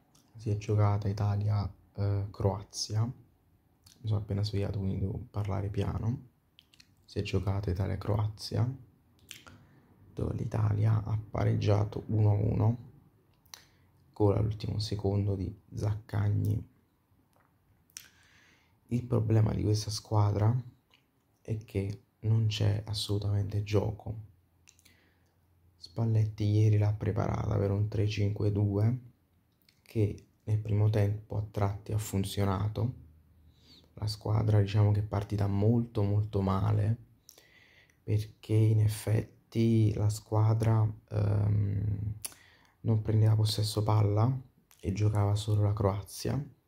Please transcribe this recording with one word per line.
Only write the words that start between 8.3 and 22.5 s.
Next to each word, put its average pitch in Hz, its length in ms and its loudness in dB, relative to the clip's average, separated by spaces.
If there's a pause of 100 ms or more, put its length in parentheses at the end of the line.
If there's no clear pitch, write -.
dove - 200 -6
l'Italia 107 720 0
ha 110 120 -4
pareggiato 104 880 0
uno 107 240 4
a - 20 6
uno, 107 440 2 (1400)
gol 101 220 4
all'ultimo 110 420 -2
secondo 101 560 -2
di 95 180 -6 (200)
Zaccagni. 107 920 -2 (2250)
Il 120 160 -4
problema 110 500 2
di - 80 -4
questa 107 280 0
squadra 104 680 0 (840)
è 110 160 -6
che 104 460 -6 (160)
non 110 280 2
c'è 107 380 0